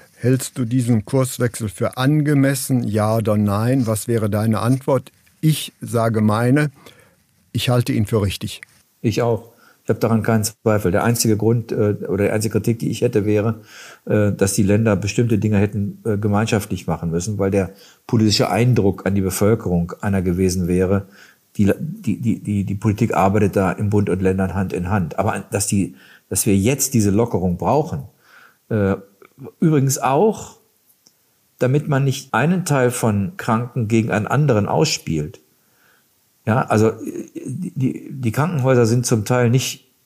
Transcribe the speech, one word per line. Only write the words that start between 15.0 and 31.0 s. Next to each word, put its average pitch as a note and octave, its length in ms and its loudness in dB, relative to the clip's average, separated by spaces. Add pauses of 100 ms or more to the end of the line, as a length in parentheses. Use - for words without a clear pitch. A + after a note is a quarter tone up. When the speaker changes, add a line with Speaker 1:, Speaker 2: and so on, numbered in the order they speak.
Speaker 2:
Dinge G#2+ 200 0
hätten, G2+ 460 -2
äh, G#2+ 120 0
gemeinschaftlich G2+ 720 -2
machen E2 240 -4
müssen, G2 260 -4
weil G2 140 0
der F#2 180 0 (380)
politische A2 420 2
Eindruck G#2 560 2
an G2 80 0
die G2+ 60 0
Bevölkerung F#2+ 800 0
einer G2 220 0
gewesen F2+ 440 0
wäre, F#2 400 0 (500)
die, G2+ 220 2
die, - 420 -6
die, A2+ 200 -2
die, G2+ 240 -2
die G2+ 100 -4
Politik G#2 400 0
arbeitet G2 400 2
da F#2+ 160 2
im - 180 -2
Bund G#2 220 0
und F2+ 100 -2
Ländern F#2+ 340 0
Hand F#2+ 180 -4
in F2+ 180 -4
Hand. F#2+ 300 -2
Aber G2+ 320 -2
dass G#2 160 -2
die, G2 260 -2 (340)
dass - 180 -4
wir G2+ 100 4
jetzt A2 360 0
diese G#2 180 2
Lockerung F#2+ 460 0
brauchen, C#3+ 520 -2 (600)
äh, G2 260 2 (640)
übrigens C#3 380 2
auch, E3 580 0 (1040)